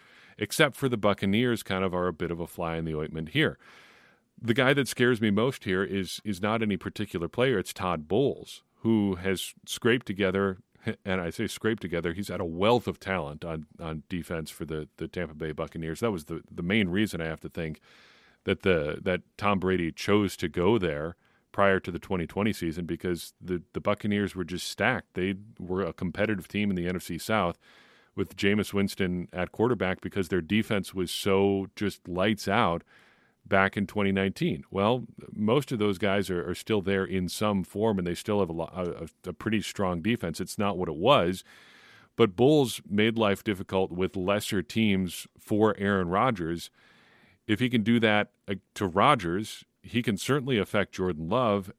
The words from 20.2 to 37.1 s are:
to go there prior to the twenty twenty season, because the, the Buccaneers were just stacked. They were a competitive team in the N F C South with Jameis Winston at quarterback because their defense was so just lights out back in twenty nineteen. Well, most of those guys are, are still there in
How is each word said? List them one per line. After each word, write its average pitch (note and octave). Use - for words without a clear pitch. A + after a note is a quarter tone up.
to F2+
go F2+
there E2
prior G2
to -
the F2
twenty F2
twenty G2+
season, E2+
because E2+
the, F2
the -
Buccaneers G#2
were F#2
just E2+
stacked. G#2
They F#2+
were F#2
a E2
competitive F#2+
team G2+
in F#2+
the F2
N F2+
F F2+
C E2+
South G2
with F#2+
Jameis G2+
Winston F#2+
at F2
quarterback G2+
because F#2
their F#2
defense G2
was F#2
so G2
just -
lights F#2+
out F#2+
back F#2+
in G2+
twenty G2
nineteen. G2
Well, A2
most A2+
of A#2+
those G#2
guys G2
are, F2
are F2+
still G#2+
there F#2+
in F2+